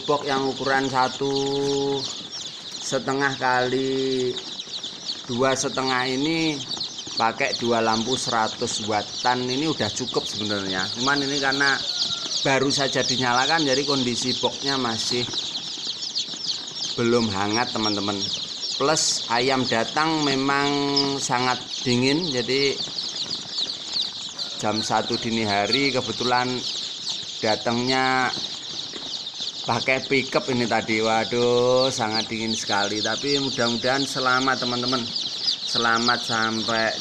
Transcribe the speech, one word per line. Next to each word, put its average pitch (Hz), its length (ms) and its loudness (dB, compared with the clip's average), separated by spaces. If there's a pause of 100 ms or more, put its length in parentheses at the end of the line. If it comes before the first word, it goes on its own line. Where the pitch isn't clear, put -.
box 147 160 2
yang 139 240 0
ukuran 135 400 2
satu 131 480 2 (1400)
setengah 135 560 0
kali 131 960 2 (960)
dua 127 240 2
setengah 131 560 0
ini 156 480 0 (640)
pakai 113 400 0
dua 117 240 2
lampu 113 320 2
seratus 113 720 0
wattan, 123 640 0
ini 143 160 0
udah 117 240 0
cukup 131 320 -2
sebenarnya. 101 560 -2 (160)
Cuman 139 320 2
ini 139 160 -2
karena 135 320 4 (720)
baru 135 240 4
saja 135 320 0
dinyalakan, 127 640 2
jadi 135 160 2
kondisi 127 560 0
boxnya 135 400 0
masih 120 480 0 (1700)
belum 117 400 4
hangat, 104 400 0
teman-teman. 104 400 0 (640)
Plus - 480 0
ayam 127 400 2
datang 151 560 2
memang 139 480 2 (480)
sangat 127 400 2 (240)
dingin, 139 480 4
jadi 127 480 2 (1800)
jam 107 160 2
satu 110 400 2
dini 113 240 0
hari 104 480 4
kebetulan 123 560 2 (960)
datangnya 127 880 2 (1400)
pakai 123 400 0
pickup 139 480 0
ini 120 160 2
tadi. 110 320 2
Waduh, 120 880 4
sangat 110 400 -2
dingin 113 240 -2
sekali. 104 480 0
Tapi 135 400 0
mudah-mudahan 127 640 0
selamat, 131 560 2
teman-teman. 123 400 -2 (640)
Selamat 117 560 2
sampai 113 800 2